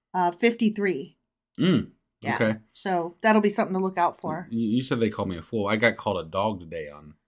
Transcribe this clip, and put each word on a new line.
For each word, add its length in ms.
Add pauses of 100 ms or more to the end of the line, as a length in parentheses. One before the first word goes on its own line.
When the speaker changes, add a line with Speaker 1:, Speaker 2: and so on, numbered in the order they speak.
(120)
Speaker 1:
uh, 200
fifty-three. 840 (380)
Speaker 2:
Mm. 340 (300)
Speaker 1:
Yeah. 140
Speaker 2:
Okay. 220 (160)
Speaker 1:
So 480
that'll 220
be 80
something 240
to 60
look 160
out 240
for. 300
Speaker 2:
You, 160
you 160
said 160
they 100
called 200
me 100
a 40
fool. 260
I 80
got 200
called 200
a 120
dog 300
today 320
on, 240 (140)